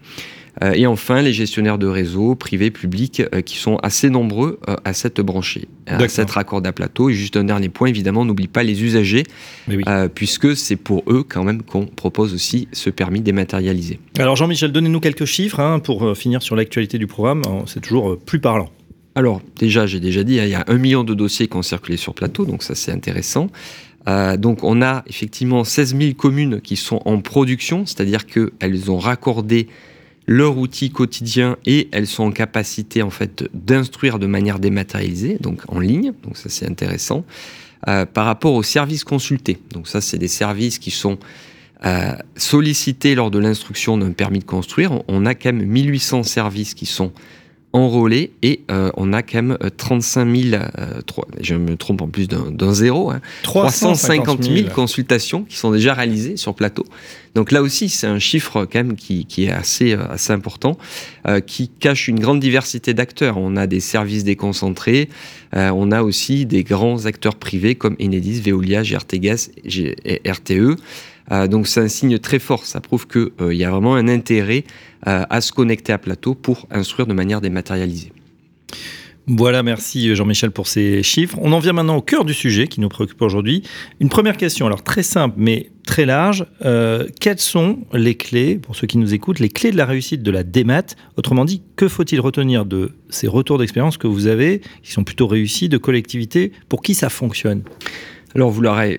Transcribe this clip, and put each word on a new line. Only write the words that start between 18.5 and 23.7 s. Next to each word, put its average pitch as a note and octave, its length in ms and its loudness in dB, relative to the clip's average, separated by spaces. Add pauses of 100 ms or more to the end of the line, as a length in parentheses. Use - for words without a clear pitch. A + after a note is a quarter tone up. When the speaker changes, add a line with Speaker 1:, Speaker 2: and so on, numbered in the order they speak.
Speaker 1:
Alors, A#2+ 280 2 (160)
déjà, A2 300 4
j'ai F#2+ 120 -4
déjà F#2 240 0
dit, B2 160 2
hein, G#2+ 60 2
il G2+ 60 0
y F#2+ 40 -2
a F2 120 -2
un A#2+ 100 4
million C3 260 2
de A2 100 -2
dossiers G#2 360 0
qui - 80 -6
ont F2+ 40 0
circulé F2 360 -4
sur - 160 -8
Plateau, - 320 -4
donc - 180 -4
ça, - 120 -8
c'est - 180 -6
intéressant. C#3 560 -4 (580)